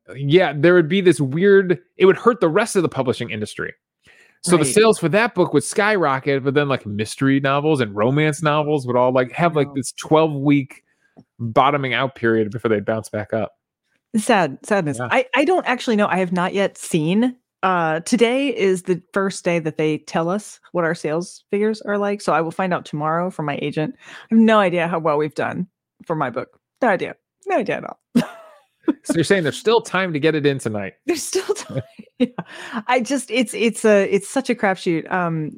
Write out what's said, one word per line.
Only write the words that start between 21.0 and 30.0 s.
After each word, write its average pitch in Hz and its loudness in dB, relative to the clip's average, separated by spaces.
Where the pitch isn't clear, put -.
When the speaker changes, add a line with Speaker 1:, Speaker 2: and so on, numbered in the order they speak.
Speaker 2:
figures 214 -2
are 202 -4
like. 202 -4
So 185 -2
I 151 2
will 165 -4
find 185 -4
out 143 -6
tomorrow 160 -4
from 151 -8
my 147 -6
agent. 151 -4
I - -8
have 226 6
no 220 6
idea 175 2
how 175 -4
well 156 0
we've 151 -2
done 120 -4
for 165 -4
my 143 -2
book. 117 -10
No 254 2
idea. 170 -2
No 370 0
idea 156 -2
at - -10
all. - -14
<laughs> - 2
Speaker 1:
So - -4
you're 165 2
saying 190 2
there's 139 -4
still 220 2
time 185 -4